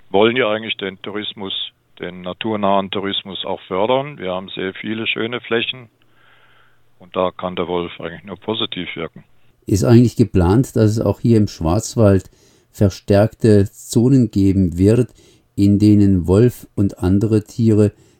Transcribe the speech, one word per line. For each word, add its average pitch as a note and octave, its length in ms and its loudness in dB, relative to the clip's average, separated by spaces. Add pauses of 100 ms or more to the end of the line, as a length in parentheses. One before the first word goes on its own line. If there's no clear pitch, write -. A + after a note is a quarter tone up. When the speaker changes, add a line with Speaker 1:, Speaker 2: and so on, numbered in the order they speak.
Speaker 1:
wollen A2 260 2
ja A#2+ 160 -2
eigentlich A2 240 -6
den F#2+ 260 -10
Tourismus, G#2 720 -12 (280)
den F2+ 220 -12
naturnahen G2 680 -4
Tourismus G2 540 -8
auch - 160 -8
fördern. C3 580 -4
Wir F#2 140 -8
haben F#2+ 160 -10
sehr F#2+ 260 -10
viele A2 320 -8
schöne A#2 340 -8
Flächen A#2 480 -6 (1120)
und F#2 160 -20
da F#2 160 -2
kann F2+ 240 -10
der F2+ 120 -6
Wolf F2 320 -6
eigentlich E2+ 240 -14
nur F#2+ 140 -16
positiv A2 580 -8
wirken. E2 280 -12 (420)
Speaker 2:
Ist F2 180 0
eigentlich A#2 320 4
geplant, G2+ 600 0
dass G#2+ 160 2
es A2 100 -4
auch - 180 -2
hier A#2 180 2
im G#2 100 2
Schwarzwald G2 840 0 (420)
verstärkte G#2 960 2
Zonen B2 640 0
geben F#2+ 460 2
wird, A2 320 4 (460)
in G2+ 220 4
denen G2+ 500 4
Wolf A2 480 2
und G2 220 -2
andere G#2 460 0
Tiere G#2+ 500 2 (260)